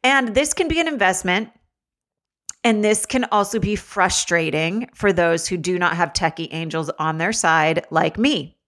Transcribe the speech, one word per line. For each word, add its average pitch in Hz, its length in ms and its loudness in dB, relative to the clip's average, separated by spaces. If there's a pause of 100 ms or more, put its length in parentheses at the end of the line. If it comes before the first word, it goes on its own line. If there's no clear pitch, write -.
And 254 320 2
this 294 180 2
can 339 160 -2
be 320 100 0
an 330 80 0
investment, 196 640 0 (1120)
and 220 180 2
this 214 240 2
can 254 200 -2
also 208 340 0
be 208 160 0
frustrating 175 1160 -2
for 202 180 2
those 170 360 2
who 185 100 -4
do 175 200 -2
not 175 200 0
have 170 160 0
techie 165 400 -4
angels 160 440 -6
on 160 200 -2
their 180 160 -2
side 160 580 2
like 160 260 0
me. 208 400 -2 (100)